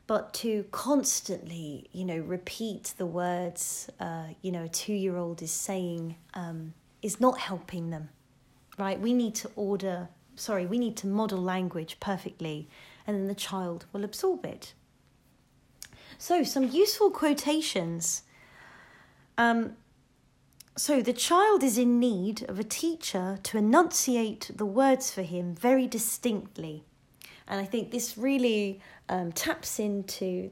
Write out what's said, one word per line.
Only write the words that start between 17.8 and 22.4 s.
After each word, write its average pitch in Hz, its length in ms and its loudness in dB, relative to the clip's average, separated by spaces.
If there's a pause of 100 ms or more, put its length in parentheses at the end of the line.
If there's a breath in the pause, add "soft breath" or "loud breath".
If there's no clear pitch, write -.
Um, 233 380 4 (1000)
so, 285 240 2
"The 240 120 2
child 370 500 6
is 247 160 4
in 240 220 6
need 214 480 2